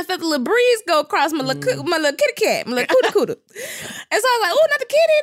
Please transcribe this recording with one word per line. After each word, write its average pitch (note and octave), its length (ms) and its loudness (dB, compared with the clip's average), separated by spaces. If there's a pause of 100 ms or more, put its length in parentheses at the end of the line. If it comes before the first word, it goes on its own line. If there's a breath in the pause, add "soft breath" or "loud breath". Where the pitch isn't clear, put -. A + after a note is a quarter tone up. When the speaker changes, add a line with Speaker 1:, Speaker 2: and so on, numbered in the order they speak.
Speaker 1:
I - 20 -
felt - 140 -4
the E4 80 -8
little D4 160 -2
breeze A#4 440 2
go D#4+ 120 2
across D4+ 320 0
my D4+ 120 -2
little C4 180 -4
coo-, - 220 -2
Speaker 2:
Mm. C#4 40 -4
Speaker 1:
my E4+ 120 0
little D4 180 0
kitty - 160 0 (120)
cat, G#3 220 0
my A#3 60 -6
little B3 220 -2
cootie B4+ 180 2
cootie. - 320 -2
Speaker 2:
<laughs> - 80 -20 (580 loud breath)
Speaker 1:
And - 100 0
so B4 60 0
I B4 100 2
was A4+ 40 0
like, F4+ 100 0
"Oh, D5 200 4
not D5 80 0
the C5 60 -4
kitty, D5+ 380 4